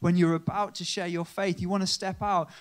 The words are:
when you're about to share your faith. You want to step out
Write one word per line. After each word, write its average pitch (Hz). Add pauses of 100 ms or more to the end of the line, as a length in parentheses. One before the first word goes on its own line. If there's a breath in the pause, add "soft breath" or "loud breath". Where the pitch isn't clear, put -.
when 175
you're 165
about 185
to 180
share 180
your 170
faith. 190
You 175
want 196
to 185
step 190
out 196 (100)